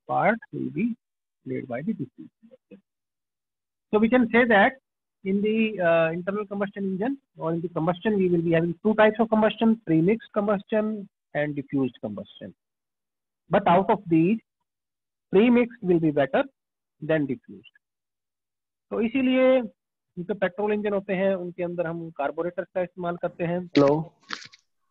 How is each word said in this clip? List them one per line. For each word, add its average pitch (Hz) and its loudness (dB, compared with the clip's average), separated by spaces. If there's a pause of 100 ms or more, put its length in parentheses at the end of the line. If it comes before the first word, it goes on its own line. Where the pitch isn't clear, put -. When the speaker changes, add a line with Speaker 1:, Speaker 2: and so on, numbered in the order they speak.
Speaker 1:
part 170 0
will 131 -6
be 226 -2 (520)
played 127 -8
by 123 -8
the 208 -4
diffusion - -12 (120)
combustion। - -20 (1120)
So 214 4
we 220 4
can 247 4
say 240 4
that 233 4 (480)
in 196 0
the, 214 0 (240)
uh, 165 2
internal 196 -6
combustion 202 -6
engine 196 -4 (200)
or 160 -4
in 170 -4
the 175 -6
combustion 175 -2
we 185 2
will 175 2
be 170 0
having 165 0
two 214 2
types 214 4
of 226 0
combustion, 220 2 (120)
premixed 165 2
combustion 208 -2 (240)
and 147 -4
diffused 135 -4
combustion। 104 -12 (1000)
But 202 0
out 190 4
of 208 0
these 170 2 (960)
premixed 233 2
will 170 2
be 156 2
better 143 0 (600)
than 156 0
diffused। 117 -10 (1080)
तो 202 -4
इसीलिए 262 2 (580)
जो 175 -6
पेट्रोल 202 -4
इंजन 208 -4
होते 196 -4
हैं 196 0
उनके 180 -8
अंदर 175 -4
हम 165 -8
carburetors 165 -6
का 185 -2
इस्तेमाल 175 -6
करते 170 -6
हैं। 175 -4
Speaker 2:
Hello। 151 2 (720)